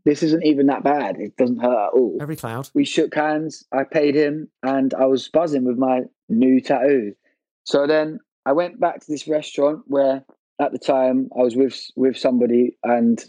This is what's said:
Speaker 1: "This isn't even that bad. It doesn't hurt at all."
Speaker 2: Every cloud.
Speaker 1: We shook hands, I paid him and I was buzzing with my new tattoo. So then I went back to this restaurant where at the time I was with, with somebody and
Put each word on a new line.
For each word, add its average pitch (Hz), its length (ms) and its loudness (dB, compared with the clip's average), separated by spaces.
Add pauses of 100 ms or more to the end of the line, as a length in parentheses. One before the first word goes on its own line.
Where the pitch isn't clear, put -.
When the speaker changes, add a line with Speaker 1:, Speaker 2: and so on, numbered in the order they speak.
Speaker 1:
"This 147 180 2
isn't 160 220 2
even 139 220 4
that 131 180 0
bad. 139 340 0
It 104 180 -10
doesn't 123 220 0
hurt 117 280 0
at - 120 -4
all." 104 220 0
Speaker 2:
Every 151 160 -6
cloud. 117 380 -10
Speaker 1:
We 143 100 2
shook 151 300 -2
hands, 151 580 -4
I 135 100 -2
paid 147 320 0
him 151 340 0 (140)
and 135 320 0
I 131 120 2
was 131 220 0
buzzing 151 360 0
with 123 140 0
my 131 240 0 (260)
new 127 320 4
tattoo. 127 540 0 (500)
So 143 220 0
then 156 340 0 (260)
I 135 60 0
went 170 260 -2
back 175 220 -2
to - 100 -20
this 143 160 -8
restaurant 151 600 -2
where 135 360 0 (380)
at 143 120 -2
the 127 60 -10
time 131 560 0
I 123 60 -4
was 123 160 2
with, 131 240 0 (160)
with 131 220 0
somebody 123 640 2
and 117 440 2